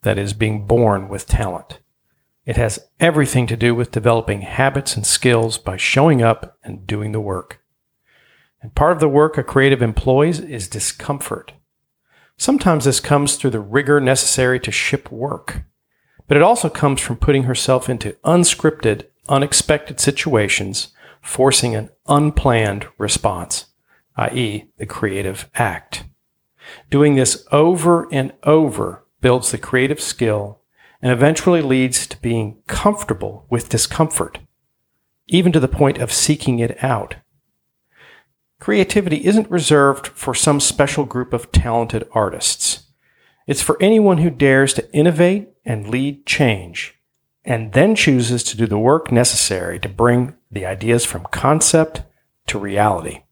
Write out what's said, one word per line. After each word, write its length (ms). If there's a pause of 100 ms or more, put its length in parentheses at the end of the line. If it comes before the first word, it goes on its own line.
that 140
is, 160
being 320
born 440
with 180
talent. 540 (680)
It 100
has 220 (220)
everything 480
to 80
do 180
with 160
developing 520
habits 520
and 100
skills 540
by 180
showing 460
up 400
and 240
doing 240
the 100
work. 400 (1000)
And 100
part 200
of 80
the 80
work 280
a 60
creative 400
employs 560
is 300
discomfort. 880 (840)
Sometimes 480
this 160
comes 340
through 160
the 100
rigor 380
necessary 600
to 100
ship 400
work, 540 (640)
but 80
it 80
also 240
comes 320
from 160
putting 260
herself 460
into 240 (120)
unscripted, 840 (220)
unexpected 680
situations, 960 (320)
forcing 500
an 140 (180)
unplanned 800 (120)
response, 680 (480)
i 160
e, 460
the 100
creative 680
act. 500 (840)
Doing 240
this 360
over 600
and 200 (100)
over 640 (140)
builds 300
the 80
creative 420
skill 600 (400)
and 100
eventually 520
leads 440
to 140
being 460
comfortable 840
with 200
discomfort, 680 (880)
even 260
to 80
the 80
point 300
of 140
seeking 460
it 260
out. 320 (1400)
Creativity 640
isn't 260
reserved 560
for 280
some 260
special 440
group 280
of 200
talented 600
artists. 720 (600)
It's 160
for 200
anyone 360
who 120
dares 440
to 200
innovate 540 (160)
and 240
lead 380
change, 720 (460)
and 280
then 220
chooses 500
to 120
do 100
the 120
work 340
necessary 680
to 80
bring 460 (200)
the 100
ideas 400
from 260
concept 720 (440)
to 120
reality. 720